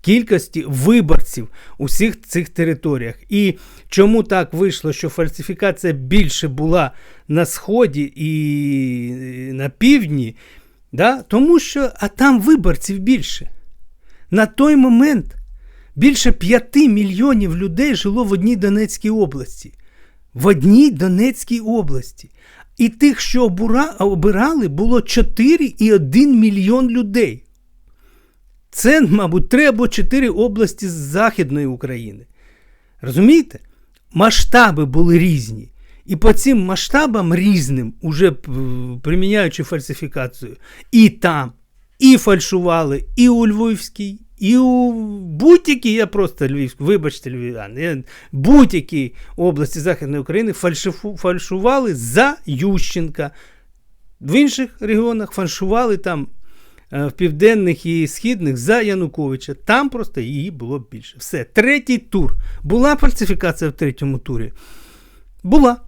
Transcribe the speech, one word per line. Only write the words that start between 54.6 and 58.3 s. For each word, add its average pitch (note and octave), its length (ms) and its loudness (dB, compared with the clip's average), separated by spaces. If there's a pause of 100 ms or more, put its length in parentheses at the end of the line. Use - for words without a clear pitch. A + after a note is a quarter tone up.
регіонах A3 500 -2
фальшували G3 680 -2
там, D#3+ 320 -6 (640)
е, C#3+ 140 -4
в C3+ 60 -8
південних F3+ 760 0
і E3 200 -2
східних F3 500 -4